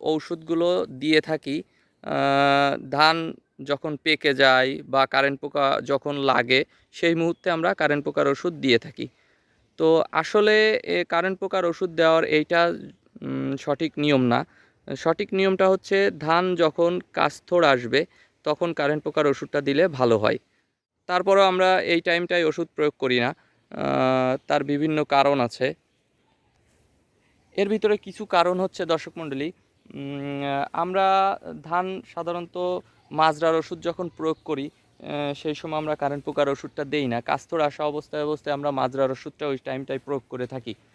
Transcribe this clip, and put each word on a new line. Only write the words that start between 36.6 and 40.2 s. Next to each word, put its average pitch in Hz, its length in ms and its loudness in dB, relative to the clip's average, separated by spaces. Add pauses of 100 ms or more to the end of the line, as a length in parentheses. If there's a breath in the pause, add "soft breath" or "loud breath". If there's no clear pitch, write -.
দেই 143 220 -2
না। 117 140 -2
কাস্থোড় 147 440 -2
আসা 147 200 -4
অবস্থায়, 151 400 -6
অবস্থায় 151 300 -4
আমরা 143 160 -2
মাজরার 131 400 0
ওষুধটা 147 360 -10
ওই 139 180 -2
টাইমটায় 135 340 -6
প্রয়োগ 135 300 -6